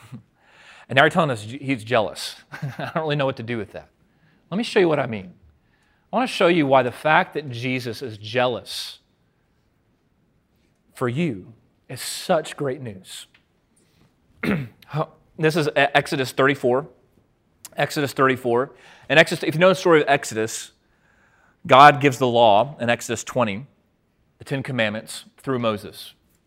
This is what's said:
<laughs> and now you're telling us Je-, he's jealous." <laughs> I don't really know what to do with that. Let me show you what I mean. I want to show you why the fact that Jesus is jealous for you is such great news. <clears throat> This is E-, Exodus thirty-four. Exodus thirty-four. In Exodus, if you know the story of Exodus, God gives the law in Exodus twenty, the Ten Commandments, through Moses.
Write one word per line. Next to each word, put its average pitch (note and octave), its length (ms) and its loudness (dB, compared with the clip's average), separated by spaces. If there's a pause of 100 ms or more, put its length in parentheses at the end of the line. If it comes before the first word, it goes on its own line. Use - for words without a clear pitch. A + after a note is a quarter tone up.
(120)
<laughs> - 760 -20
and C3 60 -4
now C3+ 80 8
you're D#3 80 4
telling E3 180 2
us A2 160 -6
Je-, B2 140 -14
he's C3 240 -4
jealous." A2 520 -2 (100)
<laughs> - 60 -20
I C#3 420 -10
don't D#3+ 100 -2
really D3 120 -2
know C#3 120 0
what C3 100 -4
to A#2+ 60 -12
do A#2 160 -6
with G2 140 -12
that. - 160 -18 (600)
Let F3 80 -6
me - 60 -2
show - 160 0
you F3 100 4
what D3 100 2
I C3 60 -2
mean. G2+ 280 -10 (760)
I F#3 40 -6
want A#3+ 120 0
to - 80 -8
show F#3+ 120 2
you E3+ 180 4
why C3 160 6
the B2 100 -2
fact D#3+ 440 0
that D3+ 160 -8
Jesus B2 500 -8
is A2 160 -12
jealous G#2+ 840 -4 (2000)
for B2+ 120 -4
you A#2 460 -4 (360)
is B2+ 120 -12
such - 560 -4
great C#3+ 240 -6
news. G2+ 460 -16 (1160)
<clears throat> D3 240 -2 (720)
This D#3 160 0
is D#3 120 0
E-, D3+ 80 -2
Exodus C#3 560 0
thirty-four. C3+ 560 0 (880)
Exodus C#3+ 380 -2
thirty-four. C3 580 0 (360)
In C#3+ 120 4
Exodus, E3 240 0
if D3 100 -2
you D#3 60 -2
know F#3 100 6
the F3+ 60 4
story E3 260 4
of - 60 -2
Exodus, A2+ 640 -4 (960)
God C#3 340 10
gives C#3 160 2
the C3 80 0
law A#2 540 4
in A#2 100 -2
Exodus A#2+ 340 -2
twenty, A#2 440 -4 (720)
the - 60 -20
Ten C3+ 180 -6
Commandments, A2 640 -6 (120)
through C3 220 -4
Moses. G#2 560 -6 (320)